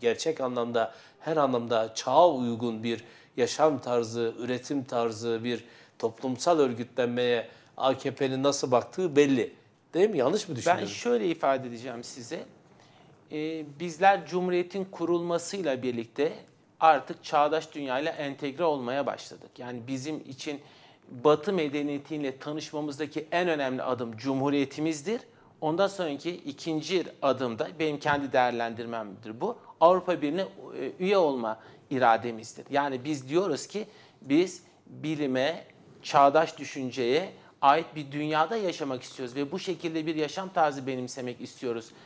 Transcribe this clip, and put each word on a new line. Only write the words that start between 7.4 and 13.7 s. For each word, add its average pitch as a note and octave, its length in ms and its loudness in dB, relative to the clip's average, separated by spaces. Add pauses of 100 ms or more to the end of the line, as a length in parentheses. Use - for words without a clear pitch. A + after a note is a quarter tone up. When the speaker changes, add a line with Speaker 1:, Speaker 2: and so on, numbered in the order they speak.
Speaker 1:
A C3+ 200 0
K C3+ 180 -6
P'nin C3 280 0
nasıl C#3 280 0
baktığı C#3+ 440 0
belli. C#3 380 6 (400)
Değil F#3+ 160 4
mi? G3 80 -2
Yanlış D#3+ 320 2
mı D3+ 60 -6
düşünüyorum? F3+ 320 0
Speaker 2:
Ben G3 40 -8
şöyle A#3 360 0
ifade C3+ 400 0
edeceğim A#2+ 360 -10
size. C3 420 -12 (840)
Ee, D#3 340 -6 (140)